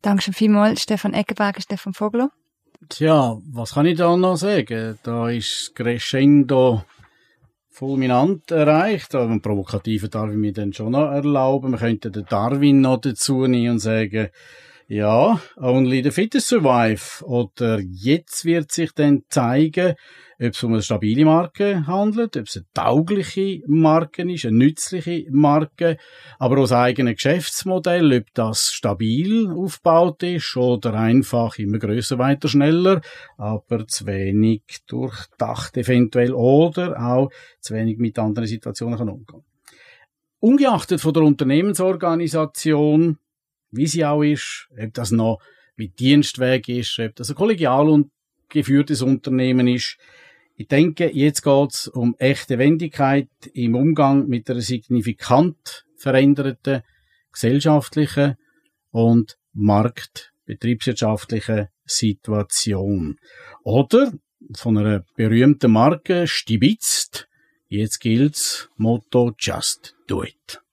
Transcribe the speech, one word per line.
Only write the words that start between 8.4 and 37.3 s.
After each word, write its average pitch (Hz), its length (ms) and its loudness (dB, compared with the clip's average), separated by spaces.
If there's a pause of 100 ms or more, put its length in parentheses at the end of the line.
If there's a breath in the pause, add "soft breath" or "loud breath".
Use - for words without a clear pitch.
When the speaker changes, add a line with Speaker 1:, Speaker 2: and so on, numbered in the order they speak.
Speaker 2:
erreicht. 160 640 0
Aber 120 160 0
einen 113 120 -2
provokativen 104 680 -4
darf 107 220 -6
ich 104 80 -4
mir 104 160 -4
dann 101 180 -6
schon 113 200 -8
noch 143 180 0
erlauben. 135 600 0
Man 110 80 -4
könnte 113 300 -4
den 101 140 -10
Darwin 139 560 2
noch 131 220 2
dazu 131 440 -2
nehmen 120 260 0
und 113 80 0
sagen, 107 500 -2 (580 soft breath)
ja, 113 500 2 (200 loud breath)
only 131 440 0
the 143 80 0
fittest 180 380 -2
survive. 123 800 2
Oder 117 540 -2
jetzt 101 680 -4
wird 165 260 -2
sich 165 200 -4
dann 143 360 2
zeigen, 156 680 0 (460 soft breath)
ob 117 120 -2
es - 100 -8
um 113 80 0
eine 110 100 0
stabile 110 440 0
Marke 170 600 0
handelt, 208 520 -2
ob 107 80 -10
es - 100 -14
eine 87 160 -14
taugliche 175 920 -2
Marke 160 560 2 (100)
ist, 151 140 -8
eine 110 100 0
nützliche 160 720 -2
Marke, 151 680 2 (400 loud breath)
aber 131 180 0
auch 139 60 4
das 123 100 2
eigene 123 420 2
Geschäftsmodell, 170 1040 0
ob 110 120 -12
das 110 400 -2
stabil 143 760 -2
aufgebaut 170 720 2
ist 175 340 -6
oder 123 380 0
einfach 113 640 0
immer 107 200 -4
grösser, 113 400 -4
weiter, 139 300 0
schneller, 160 540 2 (340 loud breath)
aber 107 500 -6
zu - 200 -10
wenig 104 560 0 (260)
durchdacht 120 880 -8
eventuell 123 560 2
oder 156 640 2
auch 123 300 0 (320 loud breath)